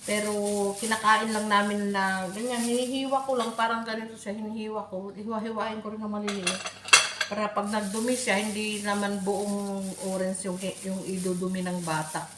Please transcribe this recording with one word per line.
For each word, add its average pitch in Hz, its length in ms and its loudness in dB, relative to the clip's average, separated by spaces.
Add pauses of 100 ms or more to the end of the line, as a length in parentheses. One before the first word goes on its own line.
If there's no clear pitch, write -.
Pero 214 280 0 (500)
kinakain 220 500 4
lang 214 160 2
namin 208 460 4
na 190 400 2
ganyan. 233 320 -2
Hinihiwa 262 580 2
ko 262 140 2
lang, 226 160 0
parang 226 320 0
ganito 226 320 -6
siya. 208 180 -6
Hinihiwa 214 540 -6
ko. 190 240 -8
Hiwa-hiwain 220 680 -4
ko 208 140 -8
rin 214 80 -8
na 208 80 -6
maliliit. 202 520 -2 (680)
Para 208 240 -2
pag 202 180 0
nagdumi 220 460 0
siya, 208 240 2
hindi 214 420 -2
naman 202 400 0
buong 202 580 0 (300)
orange 185 380 0
yung, 180 100 -4 (240)
yung 190 240 -2
idudumi 185 560 0
ng 180 220 -2
bata. 160 420 -2 (100)